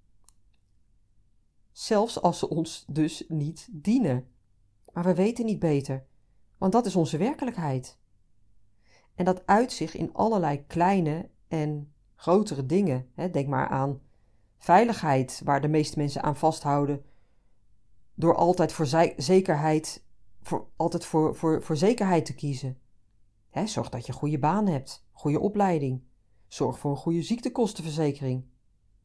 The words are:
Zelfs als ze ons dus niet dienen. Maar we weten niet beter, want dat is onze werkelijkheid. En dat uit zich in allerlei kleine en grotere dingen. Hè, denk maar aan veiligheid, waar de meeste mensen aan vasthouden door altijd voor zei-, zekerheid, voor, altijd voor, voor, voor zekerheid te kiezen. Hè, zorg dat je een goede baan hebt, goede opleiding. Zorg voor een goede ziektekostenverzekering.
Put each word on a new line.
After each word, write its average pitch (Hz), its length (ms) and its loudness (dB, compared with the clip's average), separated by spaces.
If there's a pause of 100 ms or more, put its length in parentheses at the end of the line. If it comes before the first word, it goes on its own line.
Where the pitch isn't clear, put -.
(1700)
Zelfs - 500 0
als 170 180 2
ze - 100 -2
ons 160 380 -6
dus 156 420 -2
niet 156 420 -6
dienen. 165 600 0 (640)
Maar 175 120 -4
we 180 100 4
weten 226 300 0
niet 208 140 -2
beter, 139 480 -2 (520)
want 190 140 0
dat 240 140 4
is 180 100 -2
onze 160 200 2
werkelijkheid. 165 840 -4 (1120)
En 180 100 -2
dat 185 220 0
uit 190 260 4
zich - 240 -6
in - 180 -6
allerlei 170 520 0
kleine 170 640 0 (180)
en 151 440 -4 (300)
grotere 165 440 2
dingen. 143 480 0
Hè, 175 160 -4
denk 139 180 -2
maar 131 200 0
aan 135 320 -2 (580)
veiligheid, 175 840 4
waar 143 160 2
de 147 80 0
meeste 156 300 0
mensen 147 240 -2
aan 147 140 0
vasthouden 147 680 0 (1120)
door 160 220 2
altijd 170 360 2
voor 156 140 -2
zei-, 165 300 4
zekerheid, 156 880 2 (340)
voor, - 360 -6
altijd 170 280 -2
voor, 156 320 2
voor, 160 260 0
voor 156 140 -2
zekerheid 190 480 2
te - 100 -8
kiezen. 135 460 -8 (720)
Hè, 190 160 -4
zorg 120 220 -4
dat 117 180 -10
je 131 60 -8
een - 60 -12
goede 151 200 -2
baan 185 280 2
hebt, 143 460 -4
goede 147 280 0
opleiding. 170 640 0 (460)
Zorg 127 300 -2
voor 143 120 -2
een 143 60 -2
goede 170 260 -2
ziektekostenverzekering. 151 1200 -4 (600)